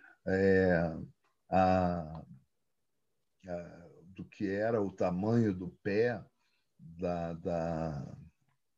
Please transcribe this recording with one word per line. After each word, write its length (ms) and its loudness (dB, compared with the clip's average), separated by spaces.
é, 680 4
a, 720 2
a, 420 -10
do 120 -12
que 220 -6
era 340 0
o 100 -4
tamanho 640 2
do 140 -8
pé 400 0
da, 540 -4
da, 800 -4